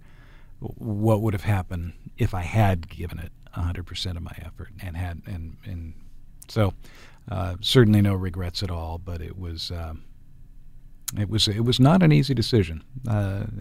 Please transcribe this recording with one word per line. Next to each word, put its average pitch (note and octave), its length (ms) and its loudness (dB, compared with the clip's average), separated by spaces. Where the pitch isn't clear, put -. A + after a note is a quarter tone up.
w-, A2+ 140 -10
what G#2+ 280 4
would A2 120 0
have G2 100 -4
happened F2+ 500 -2
if A2 160 0
I F#2 80 -2
had F#2 480 2
given - 300 -10
it E2 120 -12
a - 60 -4
hundred F2 240 -4
percent F2 320 -8
of E2 60 -10
my D#2+ 160 -10
effort D#2+ 300 -14
and E2+ 160 -10
had," F2 280 -6
and, E2 380 -8
and E2+ 300 -10
so, G2+ 240 0
uh, F#2 300 -4
certainly A2 400 8
no G2+ 120 4
regrets F#2 480 -4
at E2+ 80 -4
all, E2 280 -6
but F2 240 -10
it E2 180 -12
was, E2+ 320 -8
um, D#2+ 320 -8
it G#2 120 -2
was, G#2 180 2
it G#2+ 160 -2
was B2 160 2
not E3 240 8
an D#3+ 80 8
easy C#3+ 240 4
decision, F#2+ 480 2
uh, G#2 380 0